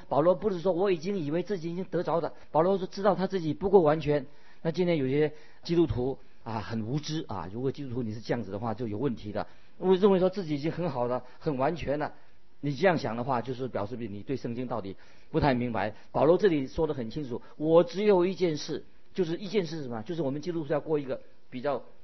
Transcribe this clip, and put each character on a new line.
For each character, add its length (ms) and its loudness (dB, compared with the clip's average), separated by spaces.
保 120 4
罗 140 6
不 160 -2
是 80 0
说 140 2
我 180 2
已 80 2
经 180 -2
以 140 -2
为 140 0
自 160 -4
己 100 -6
已 60 -6
经 80 -4
得 180 -2
着 180 0
的， 140 -2
保 100 4
罗 160 4
是 120 -2
知 160 -4
道 100 6
他 140 0
自 120 -2
己 140 0
不 160 -2
够 120 10
完 180 4
全。 260 0
那 100 0
今 120 2
天 120 4
有 100 2
些 260 2
基 140 0
督 100 8
徒 320 0
啊， 180 -4
很 260 -4
无 120 0
知 300 -4
啊， 240 -6
如 80 -8
果 100 0
基 140 -6
督 100 -8
徒 80 -2
你 100 -4
是 80 -8
这 140 -4
样 80 -2
子 80 -10
的 80 -4
话， 160 -2
就 140 -4
有 100 -4
问 160 0
题 180 -8
的。 140 -2
我 180 4
认 140 6
为 80 6
说 120 4
自 140 -4
己 100 -2
已 40 0
经 120 -2
很 180 -4
好 180 -2
了、 180 -2
很 180 -2
完 160 2
全 240 -2
了， 140 -4
你 140 -2
这 120 2
样 100 6
想 200 -2
的 60 -2
话， 200 0
就 100 -6
是 160 -4
表 180 -2
示 100 -8
你 260 -6
对 140 -4
圣 180 -6
经 120 -6
到 140 -4
底 160 -8
不 100 0
太 140 6
明 180 0
白。 220 0
保 120 4
罗 140 8
这 100 6
里 180 2
说 200 0
得 80 0
很 160 -6
清 180 -6
楚 140 -6
，“我 260 8
只 200 -2
有 220 6
一 80 0
件 220 0
事。” 280 -6
就 120 0
是 120 -2
一 120 -8
件 180 2
事 100 -8
是 60 -6
什 60 -6
么？ 140 -4
就 120 -6
是 80 -2
我 80 0
们 100 -4
基 120 -4
督 120 -4
徒 80 -4
要 80 2
过 180 0
一 60 -4
个 160 -6
比 100 -8
较 220 -2